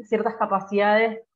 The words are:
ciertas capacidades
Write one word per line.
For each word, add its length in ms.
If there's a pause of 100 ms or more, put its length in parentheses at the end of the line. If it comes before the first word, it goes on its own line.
ciertas 320
capacidades 880 (140)